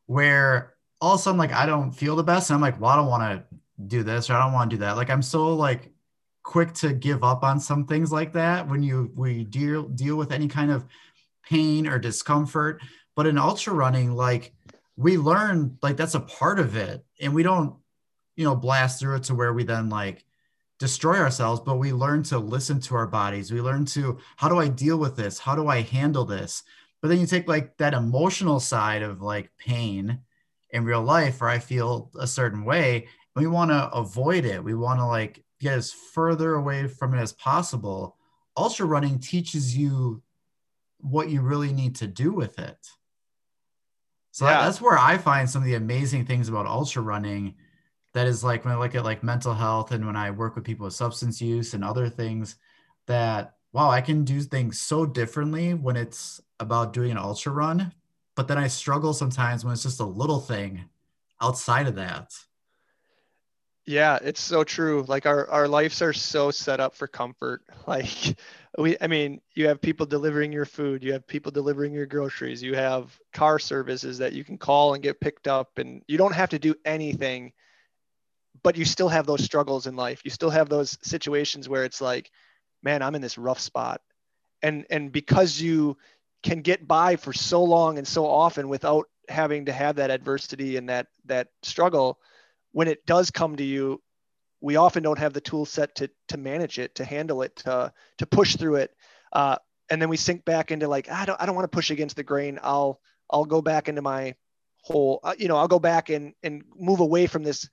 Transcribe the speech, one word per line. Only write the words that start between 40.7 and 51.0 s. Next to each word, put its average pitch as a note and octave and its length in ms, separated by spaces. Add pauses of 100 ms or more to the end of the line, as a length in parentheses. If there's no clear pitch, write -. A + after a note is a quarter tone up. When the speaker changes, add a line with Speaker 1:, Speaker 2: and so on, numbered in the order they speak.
Speaker 1:
what D#3 320
you C#3+ 120
really C#3+ 300
need C3 240
to G#2+ 120
do C3 240
with C#3+ 260
it. - 300 (1400)
So - 160
that D3+ 120
Speaker 2:
Yeah. - 20
Speaker 1:
that's F3 200
where A#3 180
I D3+ 200
find C#3 300
some C3+ 140
of C3 40
the B2+ 80
amazing B2 520
things B2 220
about G#2 180
ultra B2 360
running. G#2 540 (580)
That B2 120
is, A2+ 180
like, A#2 200
when B2 100
I A#2+ 40
look B2 160
at, A#2 100
like, A2 180
mental A#2+ 320
health A2 380
and G#2+ 140
when G#2 100
I G#2 140
work A2 260
with A#2 80
people G#2+ 220
with F2+ 80
substance A#2+ 460